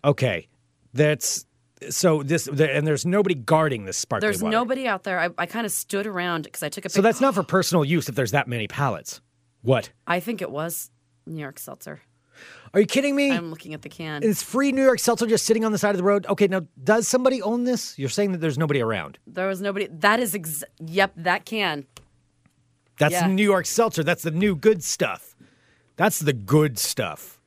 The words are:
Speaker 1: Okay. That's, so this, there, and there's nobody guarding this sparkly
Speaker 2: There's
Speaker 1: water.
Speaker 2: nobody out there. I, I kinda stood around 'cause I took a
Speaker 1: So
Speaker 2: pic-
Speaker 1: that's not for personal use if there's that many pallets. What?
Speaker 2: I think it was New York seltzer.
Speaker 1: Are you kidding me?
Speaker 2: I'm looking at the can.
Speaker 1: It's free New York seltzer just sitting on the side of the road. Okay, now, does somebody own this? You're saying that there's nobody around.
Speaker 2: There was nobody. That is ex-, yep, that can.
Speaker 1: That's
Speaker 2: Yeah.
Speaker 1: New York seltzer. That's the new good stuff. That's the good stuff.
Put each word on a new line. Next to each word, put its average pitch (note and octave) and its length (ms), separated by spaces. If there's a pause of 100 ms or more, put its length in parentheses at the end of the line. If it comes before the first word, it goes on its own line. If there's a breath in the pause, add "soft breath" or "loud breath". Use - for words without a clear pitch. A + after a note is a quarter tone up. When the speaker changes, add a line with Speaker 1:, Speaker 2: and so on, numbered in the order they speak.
Speaker 1:
Okay. C3 440 (460)
That's, D3+ 520 (440)
so D#3 340
this, C#3+ 280
there, C#3+ 220
and D3 120
there's D3+ 200
nobody F#3+ 300
guarding C3+ 500
this F#2+ 120
sparkly B2+ 300
Speaker 2:
There's G3 160
Speaker 1:
water. G#3+ 80
Speaker 2:
nobody B3 360
out G3 160
there. F#3 160
I, E3+ 180
I F3 80
kinda A3 240
stood G3+ 380
around F3 440
'cause - 120
I D3 60
took - 160
a F#3 40
Speaker 1:
So - 80
Speaker 2:
pic- G3+ 60
Speaker 1:
that's A3+ 180
not C4+ 120
for F3+ 100
personal F3 420
use D#3 240
if B2 60
there's A#2+ 160
that C#3 160
many A#2+ 200
pallets. B2 540 (400)
What? A#2 300 (160)
Speaker 2:
I F3 120
think F#3+ 220
it - 100
was D#3+ 400 (340)
New D#3+ 160
York C3+ 180
seltzer. - 420 (720 loud breath)
Speaker 1:
Are F#3+ 80
you G#3+ 40
kidding C#4 300
me? C#4 160
Speaker 2:
I'm E3+ 180
looking D#3 240
at - 80
the D3 80
can. D#3 320
Speaker 1:
It's G#3+ 220
free C#4 300
New C4 100
York C4 160
seltzer A#3 260
just A3 200
sitting A3 180
on A3 80
the G#3 60
side G#3 140
of G3+ 60
the F3+ 60
road. G3+ 240
Okay, G3+ 200
now, F#3+ 140 (220)
does G#3+ 240
somebody B3+ 340
own A3+ 220
this? B3 340
You're C3+ 120
saying G3 240
that F3 60
there's D#3 180
nobody C#3+ 240
around. G2+ 440
Speaker 2:
There F#3 220
was F#3+ 140
nobody. G3+ 280
That G3+ 300
is A3+ 160
ex-, D#3+ 300 (200)
yep, F#3+ 300
that F3+ 300
can. E3+ 400 (1120)
Speaker 1:
That's D3+ 140
Speaker 2:
Yeah. F3+ 140
Speaker 1:
New F#3+ 160
York G3 220
seltzer. A3 380
That's E3 200
the E3 80
new F#3 240
good F#3+ 280
stuff. - 520 (600 soft breath)
That's G3 240
the D3 140
good B2+ 440
stuff. - 680